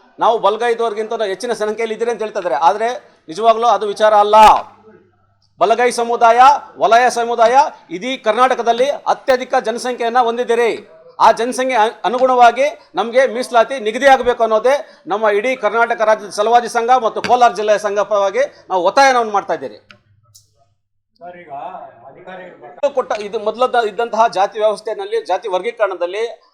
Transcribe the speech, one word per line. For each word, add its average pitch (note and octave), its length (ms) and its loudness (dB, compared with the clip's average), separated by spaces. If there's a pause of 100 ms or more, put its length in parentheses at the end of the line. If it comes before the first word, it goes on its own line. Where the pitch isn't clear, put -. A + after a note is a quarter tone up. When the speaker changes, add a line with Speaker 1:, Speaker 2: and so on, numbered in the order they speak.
(200)
Speaker 1:
ನಾವು G#3 200 2
ಬಲಗೈದವ್ರಿಗಿಂತ A3 840 -4
ಹೆಚ್ಚಿನ G#3 320 -6
ಸಂಖ್ಯೆಯಲ್ಲಿ A3 400 -6
ಇದ್ದೀರಿ A3+ 180 -4
ಅಂತ G#3 100 -8
ಹೇಳ್ತಾ A3 180 -8
ಇದ್ದಾರೆ. E3 200 -4 (100)
ಆದರೆ G#3+ 200 0 (400)
ನಿಜವಾಗ್ಲೂ A3+ 380 0
ಅದು G#3 200 2
ವಿಚಾರ G#3+ 280 0
ಅಲ್ಲ. G#3 200 4 (1300)
ಬಲಗೈ A3+ 300 2
ಸಮುದಾಯ, A#3 480 2 (420)
ವಲಯ A#3+ 280 4
ಸಮುದಾಯ A#3 460 0 (360)
ಇಡೀ A#3+ 260 -8
ಕರ್ನಾಟಕದಲ್ಲಿ A#3 720 0 (260)
ಅತ್ಯಧಿಕ B3+ 400 -2 (140)
ಜನಸಂಖ್ಯೆಯನ್ನು A#3+ 600 -2
ಹೊಂದಿದ್ದೀರಿ. A#3 440 0 (480)
ಆ G#3 120 6
ಜನಸಂಖ್ಯೆ B3+ 460 -2
ಅ-, A3 280 0
ಅನುಗುಣವಾಗಿ B3 600 4 (280)
ನಮಗೆ A3+ 320 0
ಮೀಸಲಾತಿ A#3+ 520 -2
ನಿಗದಿ A3 260 -4
ಆಗಬೇಕು A#3+ 380 2
ಅನ್ನೋದೇ A3+ 320 2 (320)
ನಮ್ಮ G#3 220 -2
ಇಡೀ G3+ 260 0
ಕರ್ನಾಟಕ G#3+ 460 -2
ರಾಜ್ಯದ G#3 280 0
ಛಲವಾದಿ A3+ 400 0
ಸಂಘ A#3 200 -2 (160)
ಮತ್ತು G3+ 160 -4
ಕೋಲಾರ A#3+ 300 4
ಜಿಲ್ಲೆಯ G#3 260 0
ಸಂಘ G#3 220 -4
ಪರವಾಗಿ G3+ 440 -2 (260)
ನಾವು F#3 140 -2
ಒತ್ತಾಯವನ್ನು A#3 540 2
ಮಾಡ್ತಾ F3+ 160 -4
ಇದ್ದೀರಿ. C3 240 -8 (1400)
Speaker 2:
ಸರ್, F3 200 -18
ಈಗ D#3+ 140 -20 (560)
ಅಧಿಕಾರಿಗಳು F3+ 600 -20
Speaker 1:
ಇದು C#4 260 -4
ಕೊಟ್ಟ, - 240 -4
ಇದು G#3 200 -8
ಮೊದಲ G#3+ 240 -4 (260)
ಇದ್ದಂತಹ A3+ 380 0
ಜಾತಿ G3 320 -4
ವ್ಯವಸ್ಥೆಯಲ್ಲಿ, G#3 640 -4
ಜಾತಿ F#3 240 -4
ವರ್ಗೀಕರಣದಲ್ಲಿ F#3+ 760 -4 (280)